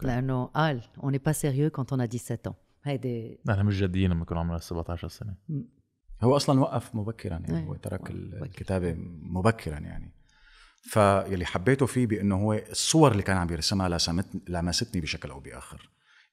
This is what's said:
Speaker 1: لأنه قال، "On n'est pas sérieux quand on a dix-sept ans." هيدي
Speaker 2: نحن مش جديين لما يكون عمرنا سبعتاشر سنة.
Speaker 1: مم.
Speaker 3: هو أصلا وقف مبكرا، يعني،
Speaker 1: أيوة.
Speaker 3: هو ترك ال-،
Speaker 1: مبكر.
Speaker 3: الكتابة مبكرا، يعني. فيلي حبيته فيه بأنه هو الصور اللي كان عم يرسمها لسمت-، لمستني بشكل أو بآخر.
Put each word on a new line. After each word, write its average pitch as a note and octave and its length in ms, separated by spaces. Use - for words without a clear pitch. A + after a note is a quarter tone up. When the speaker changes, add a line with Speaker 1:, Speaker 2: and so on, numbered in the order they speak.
Speaker 1:
لأنه B2+ 420
قال، C#3 380
"On - 280
n'est C#3 220
pas - 40
sérieux D3 340
quand C3 160
on C3 40
a A#2+ 160
dix-sept A#2 340
ans." F#2+ 40
هيدي B2 600
Speaker 2:
نحن G2+ 200
مش G2 140
جديين F#2+ 300
لما E2+ 120
يكون E2+ 160
عمرنا E2+ 200
سبعتاشر E2+ 500
سنة. G2 260
Speaker 1:
مم. D3+ 200
Speaker 3:
هو B2+ 140
أصلا C#3 240
وقف - 340
مبكرا، G#2+ 380
يعني، E2+ 260
Speaker 1:
أيوة. D#3+ 100
Speaker 3:
هو - 60
ترك - 360
ال-، F#2 240
Speaker 1:
مبكر. - 100
Speaker 3:
الكتابة F2+ 500
مبكرا، F2+ 560
يعني. E2 340
فيلي F#2+ 640
حبيته A#2+ 420
فيه B2+ 200
بأنه G2+ 300
هو G#2 160
الصور C#3+ 600
اللي G2 100
كان G2 140
عم F2 160
يرسمها F#2 360
لسمت-، F2 640
لمستني F2 500
بشكل D2+ 300
أو C2+ 100
بآخر. - 500